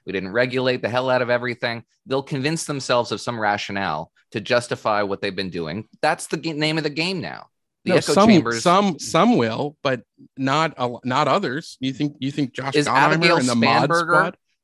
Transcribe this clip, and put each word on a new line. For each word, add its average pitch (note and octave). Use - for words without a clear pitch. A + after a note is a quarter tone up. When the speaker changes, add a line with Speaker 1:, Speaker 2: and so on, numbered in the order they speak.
Speaker 1:
We F#2
didn't F#2+
regulate B2
the A2
hell B2+
out B2+
of A#2+
everything. A#2+
They'll C3+
convince D3
themselves B2+
of G#2
some A#2+
rationale G2
to A#2
justify A#2
what G2
they've G2+
been F#2+
doing. E2+
That's D3+
the F3
ga-, D#3+
name D#3
of D3+
the D3+
game E3
now. C2
The -
Speaker 2:
No, F3+
Speaker 1:
echo D#3
Speaker 2:
some, G3+
Speaker 1:
chambers. A#2
Speaker 2:
some, F#3
some G3+
will, A#2+
but B2+
not C#3
a, B2
not C3+
others. D#3
You C3
think, D3
you E3
think C#3+
Josh C3+
Speaker 1:
Is D3
Speaker 2:
Gottheimer B2
Speaker 1:
Abigail D#3+
Speaker 2:
and B2+
the A#2+
Mod B2+
Speaker 1:
Spanberger E3+
Speaker 2:
Squad? E3+